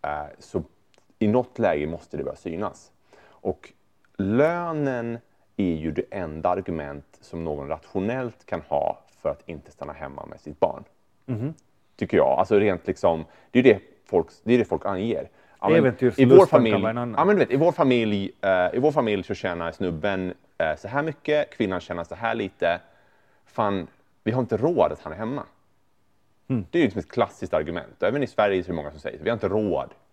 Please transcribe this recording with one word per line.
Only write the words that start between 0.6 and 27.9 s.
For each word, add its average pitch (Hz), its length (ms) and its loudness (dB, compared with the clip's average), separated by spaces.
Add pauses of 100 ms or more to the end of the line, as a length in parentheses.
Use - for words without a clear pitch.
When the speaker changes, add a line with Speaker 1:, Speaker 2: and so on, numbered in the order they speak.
Speaker 1:
i 107 100 2
något 123 300 0
läge 80 280 0
måste 82 300 -10
det 69 80 -6
börja 67 120 -8
synas. - 560 -10 (340)
Och - 460 -10 (440)
lönen 135 1000 -2 (380)
är 90 180 0
ju 78 180 -4
det - 180 -6
enda 82 380 -6
argument 80 560 -4 (160)
som 82 240 -12
någon 71 240 -8
rationellt 107 800 -6
kan 85 140 -6
ha - 380 -4 (240)
för - 60 -2
att 69 200 -6
inte 80 220 -14
stanna 73 220 -14
hemma 69 340 -14
med - 140 -18
sitt 76 200 -16
barn. - 240 -2 (420)
Speaker 2:
Mhm. 131 280 -6 (420)
Speaker 1:
Tycker - 200 -2
jag. 67 220 4
Alltså 101 200 2
rent 98 280 2
liksom, 82 380 0 (260)
det 120 80 4
är 127 40 6
det 110 180 8 (260)
folk, 87 200 2 (180)
det 120 100 2
är 123 40 4
det 110 60 2
folk 87 220 -4
anger. 95 420 -4 (320)
Ja, 95 80 -2
men 165 100 6
Speaker 2:
Äventyrslustan 131 440 2 (140)
Speaker 1:
i - 20 12
vår 185 80 10
familj, 120 260 4
Speaker 2:
kan 98 100 2
vara 110 80 0
en 117 80 -6
annan. 120 200 -6
Speaker 1:
ja, 156 60 4
men 202 120 4
du - 80 2
vet, - 60 -2
i 139 60 2
vår 165 160 4
familj, 113 580 2 (100)
eh, 92 340 2
i 120 40 0
vår 143 140 2
familj 110 300 0
så 104 120 -8
tjänar 85 380 -6
snubben, 92 640 -4 (240)
eh, 78 180 -2
så - 120 -16
här 139 140 -4
mycket, 151 480 -4
kvinnan 95 300 -4
tjänar 85 240 -10
så 85 100 -14
här 113 200 -4
lite. 87 460 -2 (640)
Fan, 101 420 -2 (380)
vi 113 80 0
har 127 80 0
inte 113 160 -2
råd 107 360 2
att 76 80 -10
han 78 120 -12
är 78 40 -12
hemma. 117 260 -8 (1080)
Speaker 2:
Mm. 113 220 -2
Speaker 1:
Det 170 80 0
är - 20 4
ju 143 60 6
liksom 101 140 -4
ett - 100 -12
klassiskt - 440 -4
argument. 80 480 -4